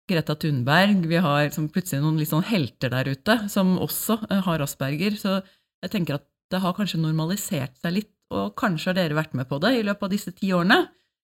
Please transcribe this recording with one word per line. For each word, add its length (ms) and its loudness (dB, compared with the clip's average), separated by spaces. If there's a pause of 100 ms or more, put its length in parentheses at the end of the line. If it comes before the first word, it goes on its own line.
Greta 260 0
Thunberg, 720 4
vi 140 2
har 240 4
liksom 240 -2
plutselig 320 -2
noen 180 2
litt 120 -2
sånn 120 2
helter 480 -2
der 200 0
ute, 240 0 (140)
som 300 2
også, 380 -2 (140)
eh, 120 2
har 220 0
Asperger, 500 -2
så 220 -2 (460)
jeg 100 -8
tenker 240 -2
at 80 -20 (260)
det 80 -2
har 140 0
kanskje 260 -2
normalisert 800 -2
seg 160 -4
litt, 160 -4 (220)
og 240 -4
kanskje 340 -2
har 60 -4
dere 220 0
vært 180 -4
med 100 -4
på 140 -4
det 160 2
i 80 0
løpet 240 -4
av 20 -6
disse 220 -4
ti 180 -2
årene. 300 4 (420)